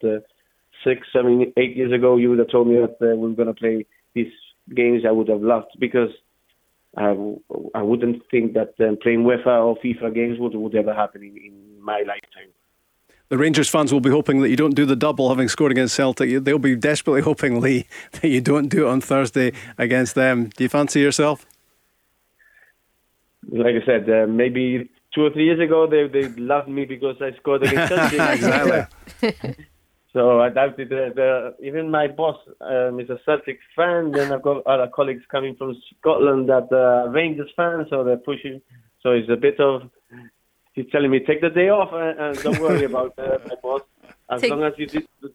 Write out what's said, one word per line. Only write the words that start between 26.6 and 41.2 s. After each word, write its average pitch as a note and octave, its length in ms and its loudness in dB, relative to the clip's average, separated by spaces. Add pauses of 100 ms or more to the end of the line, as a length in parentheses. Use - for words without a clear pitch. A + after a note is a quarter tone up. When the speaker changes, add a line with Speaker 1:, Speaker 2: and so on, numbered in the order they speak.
Speaker 1:
me C#3 160 -4
because C3 360 -6
I C3+ 180 -8
scored C#3 240 -2
against D#3+ 320 0
Celtic. D3+ 260 0
Speaker 2:
<laughs> - 140 0 (880)
Exactly. G3+ 380 -4
Speaker 1:
<laughs> D3+ 60 -20 (460)
So B2 280 4
I A#2+ 80 4
doubt C3 320 -2
it. B2+ 80 -12
The, C3 260 -4
the, B2+ 500 -2
even D#3 240 -8
my D3+ 200 0
boss, D3+ 280 -4 (260)
um, B2+ 360 -2
is B2 120 -10
a A#2+ 140 -10
Celtic C#3+ 360 -4 (160)
fan. E3+ 340 0
Then C#3+ 220 0
I've C3 100 -4
got C#3+ 240 -2
other B2+ 260 2
colleagues C3+ 380 -4
coming C3+ 240 -6
from B2+ 260 -10 (200)
Scotland C#3 480 2
that B2+ 240 2
are B2 360 4
Rangers D3 460 -2
fans, E3+ 360 -2
so C3+ 120 -2
they're B2 140 0
pushing. C3+ 440 -10 (440)
So B2+ 80 2
it's A#2 180 0
a A#2+ 60 0
bit C#3+ 240 2
of, C3 280 0 (840)
he's B2+ 180 -8
telling C#3+ 220 0
me, C3+ 80 4